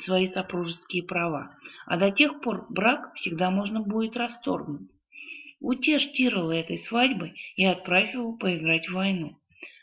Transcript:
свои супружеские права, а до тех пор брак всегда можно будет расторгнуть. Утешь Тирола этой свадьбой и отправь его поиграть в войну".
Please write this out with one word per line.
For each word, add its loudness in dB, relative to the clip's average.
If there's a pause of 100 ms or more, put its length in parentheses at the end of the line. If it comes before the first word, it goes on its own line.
свои 2
супружеские -4
права, -2 (300)
а -2
до 4
тех 2
пор -4
брак 0
всегда 0
можно 0
будет 0
расторгнуть. -4 (680)
Утешь 2
Тирола 2
этой -2
свадьбой 0 (160)
и 4
отправь 4
его -4
поиграть 0
в -6
войну". 0 (440)